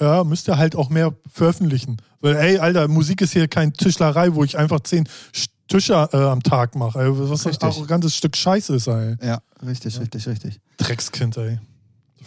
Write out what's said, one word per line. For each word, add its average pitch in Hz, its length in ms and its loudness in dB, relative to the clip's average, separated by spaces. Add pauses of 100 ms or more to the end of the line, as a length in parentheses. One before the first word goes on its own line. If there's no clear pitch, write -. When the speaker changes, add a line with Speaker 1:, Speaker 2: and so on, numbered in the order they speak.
Speaker 1:
ja, 156 240 4
müsst 156 240 -2
ihr 127 100 2
halt 160 180 2
auch 131 140 0
mehr 160 240 2 (160)
veröffentlichen. 151 680 0 (220)
Weil, 147 160 4
ey, 180 220 4
Alter, 165 300 2
Musik 156 320 2
ist 185 120 2
hier 165 160 2
kein 156 240 0
Tischlerei, 170 640 2
wo 151 100 2
ich 135 140 -4
einfach 156 220 2
zehn 165 240 0 (300)
Sch-, - 140 -6 (200)
Tische, 190 440 2
äh, 139 40 0
am 135 260 2
Tag 123 340 0
mache. 120 240 -4
Ey, 131 100 2
was 139 320 -2
für 175 60 -2
ein - 20 0
Speaker 2:
Richtig. 147 180 -4
Speaker 1:
arrogantes 156 480 -2
Stück 151 200 -2
Scheiße 190 400 0
ist, 117 100 -2
ey. 113 360 -2
Speaker 2:
Ja, 117 180 -2 (260)
richtig, 123 280 -8
Speaker 1:
Ja. 120 60 -10
Speaker 2:
richtig, 113 280 -8
richtig. 107 320 -8 (160)
Speaker 1:
Dreckskind, - 600 -4
ey. 113 220 -6 (680)